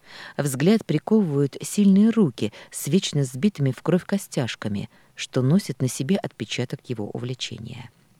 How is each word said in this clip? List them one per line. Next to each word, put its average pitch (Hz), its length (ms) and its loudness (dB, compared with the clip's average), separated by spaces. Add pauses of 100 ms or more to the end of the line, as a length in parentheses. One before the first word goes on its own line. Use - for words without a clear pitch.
(360)
Взгляд 147 480 2
приковывают 151 800 0
сильные 202 480 6
руки 147 420 2 (200)
с - 160 -8
вечно 147 340 0
сбитыми 135 480 -2
в - 120 -6
кровь 170 220 0
костяшками, 113 840 -4 (240)
что - 280 -4
носят 147 380 2
на 131 80 0
себе 143 280 -2
отпечаток - 720 -6
его 107 220 -6
увлечения. - 800 -10 (300)